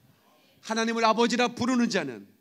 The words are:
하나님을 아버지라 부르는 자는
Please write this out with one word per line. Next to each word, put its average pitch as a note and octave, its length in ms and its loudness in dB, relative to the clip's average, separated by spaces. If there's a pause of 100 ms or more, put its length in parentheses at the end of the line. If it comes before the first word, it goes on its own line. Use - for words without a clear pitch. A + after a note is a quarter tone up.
(600)
하나님을 A3+ 440 -2
아버지라 A#3 440 2
부르는 A#3+ 400 0
자는 C3+ 380 -4 (140)